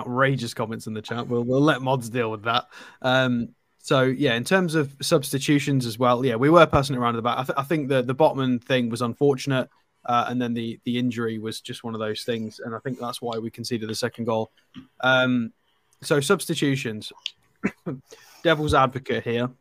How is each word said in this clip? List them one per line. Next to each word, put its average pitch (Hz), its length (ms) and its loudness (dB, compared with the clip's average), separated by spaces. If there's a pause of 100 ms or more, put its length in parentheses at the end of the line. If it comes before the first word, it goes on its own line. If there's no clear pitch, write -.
outrageous 123 540 0
comments 113 320 -6
in 110 80 -8
the 107 80 -8
chat. 117 260 -8
We'll, 120 160 0
we'll 127 160 2
let 143 220 4
mods 131 260 0
deal 113 220 -2
with 104 140 -8
that. 117 240 0 (340)
Um, 127 480 2 (260)
so, 131 280 2
yeah, 131 300 2
in 123 100 -2
terms 180 300 2
of 147 280 0
substitutions 139 840 2
as 113 140 -6
well, 123 260 4
yeah, 120 120 0
we 131 120 4
were 165 180 10
passing 139 300 0
it - 40 -4
around 117 160 0
the 113 60 -4
back. 120 160 0
I, 131 60 -2
th-, - 140 -6
I 143 60 0
think 143 260 -2
the, 131 100 2
the 127 140 -2
Botman 135 500 2
thing 127 240 0
was 117 140 -4
unfortunate, 135 680 0 (380)
uh, 120 220 2
and 123 120 -2
then 120 140 -2
the, 117 300 -6
the 123 140 -2
injury 117 400 -2
was 107 220 -8
just - 240 -14
one 117 80 -8
of 110 80 -6
those 107 220 -4
things, 110 420 -6
and 117 100 -8
I 110 40 -8
think 127 200 -8
that's 120 220 -8
why 117 160 -6
we 113 140 -6
conceded 113 400 -8
the 110 40 -6
second 117 300 -6
goal. 110 280 -2 (480)
Um, 127 520 2 (480)
so, 156 180 0
substitutions. 139 960 -2 (500)
<coughs> - 800 -10
Devil's 151 300 2
advocate 131 520 0
here. 120 260 -2 (100)